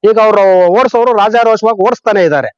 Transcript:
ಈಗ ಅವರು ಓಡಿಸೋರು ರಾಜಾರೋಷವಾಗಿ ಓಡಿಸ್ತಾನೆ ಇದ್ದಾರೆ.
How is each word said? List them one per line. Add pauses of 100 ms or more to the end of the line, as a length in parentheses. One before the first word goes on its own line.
(100)
ಈಗ
ಅವರು (140)
ಓಡಿಸೋರು
ರಾಜಾರೋಷವಾಗಿ
ಓಡಿಸ್ತಾನೆ
ಇದ್ದಾರೆ.